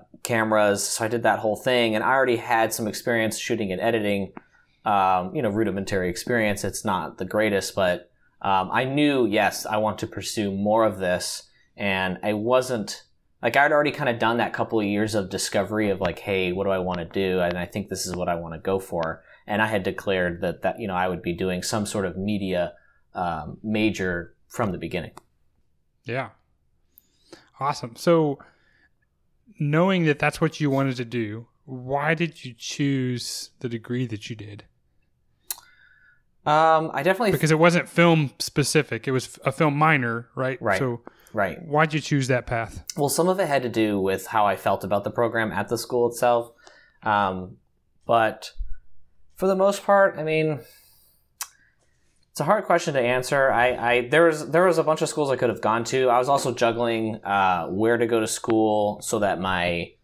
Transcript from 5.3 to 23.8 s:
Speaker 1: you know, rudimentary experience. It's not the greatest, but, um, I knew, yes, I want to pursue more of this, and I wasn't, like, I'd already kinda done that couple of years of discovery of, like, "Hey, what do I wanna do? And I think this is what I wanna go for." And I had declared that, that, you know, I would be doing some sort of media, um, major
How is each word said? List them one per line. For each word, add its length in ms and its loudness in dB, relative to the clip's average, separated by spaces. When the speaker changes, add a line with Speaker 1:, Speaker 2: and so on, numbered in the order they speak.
Speaker 1:
you 60 -2
know, 80 0
rudimentary 600 -2
experience. 560 -2
It's 180 -6
not 340 -4
the 80 -6
greatest, 500 0
but, 340 0
um, 300 0
I 120 0
knew, 420 2
yes, 400 0
I 120 -2
want 220 0
to 80 -6
pursue 440 -4
more 320 2
of 160 0
this, 440 -2
and 460 -2
I 100 0
wasn't, 680 0
like, 140 0
I'd 160 4
already 200 2
kinda 220 -2
done 240 0
that 160 -2
couple 260 -2
of 60 0
years 300 0
of 140 -2
discovery 600 -2
of, 120 -2
like, 180 -4
"Hey, 320 0
what 140 -2
do 60 0
I 80 0
wanna 260 -4
do? 340 0
And 180 0
I 80 -6
think 220 -8
this 180 -8
is 100 -6
what 120 -4
I 80 -2
wanna 240 -10
go 200 -2
for." 440 -6
And 140 0
I 60 2
had 160 -2
declared 580 -2
that, 200 -6
that, 180 -4
you 80 -8
know, 80 -4
I 140 0
would 120 -6
be 120 -4
doing 300 -4
some 220 -2
sort 200 -4
of 120 -6
media, 560 -2
um, 500 -6
major 680 -2